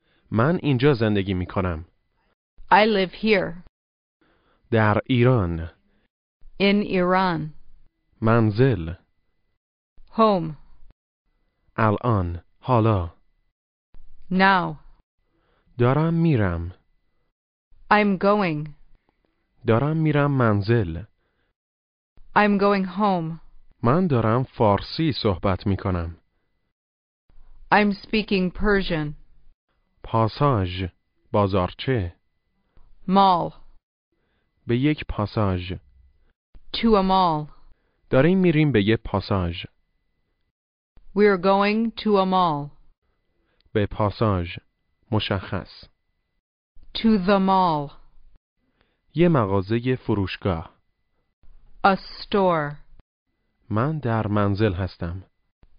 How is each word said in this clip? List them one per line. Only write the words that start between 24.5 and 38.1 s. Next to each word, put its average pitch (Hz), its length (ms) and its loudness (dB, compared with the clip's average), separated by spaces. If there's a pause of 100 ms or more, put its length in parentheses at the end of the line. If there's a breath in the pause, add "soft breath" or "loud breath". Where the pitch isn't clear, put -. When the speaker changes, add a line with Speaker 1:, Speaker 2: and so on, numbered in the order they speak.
Speaker 1:
صحبت 95 440 -2
می‌کنم. 90 540 -4 (1500)
Speaker 2:
I'm 208 200 4
speaking 190 580 -2
Persian. 175 600 -2 (920)
Speaker 1:
پاساژ، 107 800 0 (480)
بازارچه. 98 840 -2 (920)
Speaker 2:
Mall. 185 460 2 (1120)
Speaker 1:
به 120 100 0
یک 147 320 0
پاساژ. 95 640 -2 (1040)
Speaker 2:
To - 100 -2
a 208 180 4
mall. 175 500 0 (560)
Speaker 1:
داریم 151 300 4